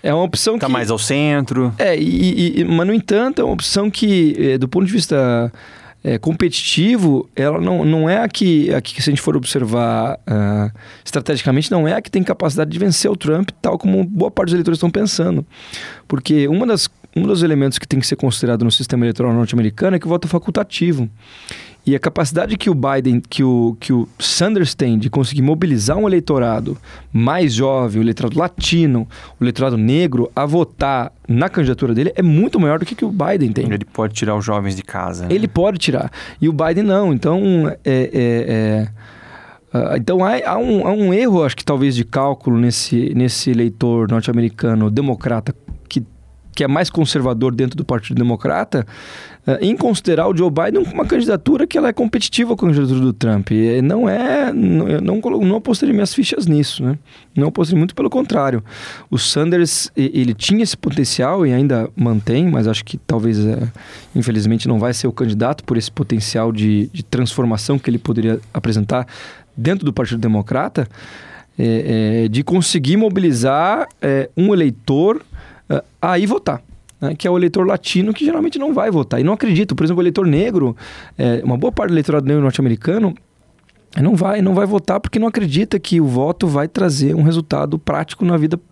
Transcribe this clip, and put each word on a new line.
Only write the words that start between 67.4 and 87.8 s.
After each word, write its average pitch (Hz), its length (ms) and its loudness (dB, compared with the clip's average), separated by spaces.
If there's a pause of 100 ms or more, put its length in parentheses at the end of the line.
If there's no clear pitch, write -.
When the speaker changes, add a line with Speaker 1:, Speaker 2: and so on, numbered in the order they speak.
Speaker 1:
que 131 120 -4
ele 120 80 0
poderia 113 420 -2 (120)
apresentar 113 540 -2 (480)
dentro 165 300 -2
do 143 80 0
Partido 120 260 -2
Democrata, 113 720 -2 (720)
eh, 113 640 0
eh, 110 40 0
de 120 140 0
conseguir 165 540 0
mobilizar, 175 920 0 (140)
eh, 135 360 0
um 190 160 2
eleitor, 160 720 0 (460)
eh, 143 140 -2 (200)
a 180 160 0
ir 202 80 0
votar, - 360 -2 (380)
né, 147 160 -4
que 170 100 -6
é 180 40 2
o 180 60 2
eleitor 180 300 2
latino 196 460 0
que 294 120 -4
geralmente 320 340 -2
não 285 140 -2
vai 214 180 0
votar. 139 280 0
E 127 60 0
não 180 80 2
acredito. 202 420 0
Por 127 100 -2
exemplo, 170 140 0
o 180 40 2
eleitor 180 240 2
negro, 160 500 2 (420)
é, 120 240 0
uma 127 140 0
boa 220 160 -2
parte 202 180 -2
do 170 40 2
eleitorado 151 320 0
negro 147 160 2
norte-americano, 143 680 0 (880)
não 180 140 4
vai, 190 260 2
não 190 140 2
vai 202 120 2
votar 196 340 0
porque - 180 -4
não 220 80 2
acredita 202 540 0
que 170 200 2
o 151 60 4
voto 135 400 0
vai 143 220 0
trazer 151 480 0
um 160 60 2
resultado 151 540 0
prático 156 480 -4